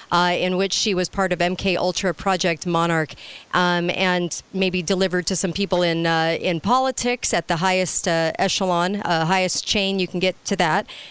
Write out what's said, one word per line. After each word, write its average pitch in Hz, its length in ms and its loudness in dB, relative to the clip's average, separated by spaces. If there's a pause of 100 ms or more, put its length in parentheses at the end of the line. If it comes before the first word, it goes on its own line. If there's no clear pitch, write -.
(120)
uh, 180 240 4
in 180 220 0
which 190 160 0
she 202 220 0
was 180 120 0
part 190 240 0
of 165 80 -2
M 180 160 0
K 180 220 0
Ultra 180 380 -2
Project 180 500 -2
Monarch, 170 480 0 (400)
um, 175 380 2
and 180 500 0 (100)
maybe 185 300 0
delivered 180 460 0
to 190 80 -2
some 175 180 -2
people 180 300 0
in, 165 240 2
uh, 165 340 2
in 170 180 -2
politics 247 720 0
at 175 160 0
the 170 100 0
highest, 185 500 0
uh, 165 320 2
echelon, 185 640 0
uh, 165 220 0
highest 185 420 0
chain 196 320 0
you 180 80 0
can 180 120 -4
get 185 140 2 (120)
to 202 100 -2
that, 170 320 2 (240)